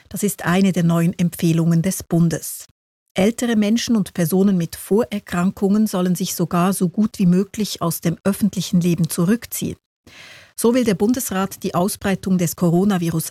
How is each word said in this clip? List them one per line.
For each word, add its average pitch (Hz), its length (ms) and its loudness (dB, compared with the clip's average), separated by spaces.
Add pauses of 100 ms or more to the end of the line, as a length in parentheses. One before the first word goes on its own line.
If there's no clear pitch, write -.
(100)
Das - 120 -8
ist - 220 -4
eine 185 280 2
der 180 100 0
neuen 170 360 2
Empfehlungen 165 640 2
des 185 220 -4
Bundes. 165 640 -2 (480)
Ältere 226 420 0
Menschen 220 400 2
und 196 160 -2
Personen 185 460 2
mit 165 180 -4
Vorerkrankungen 202 1120 0
sollen 185 280 0
sich 180 200 -6
sogar 180 400 0
so 180 160 0
gut - 280 -2
wie 202 60 0
möglich 190 560 0
aus 170 220 -4
dem 165 200 -2
öffentlichen 185 600 0
Leben 165 260 0
zurückziehen. 220 720 -2 (760)
So 233 180 2
will 254 100 2
der 214 100 2
Bundesrat 190 680 -2
die - 120 -6
Ausbreitung 190 640 -2
des 175 180 0
Coronavirus 175 760 0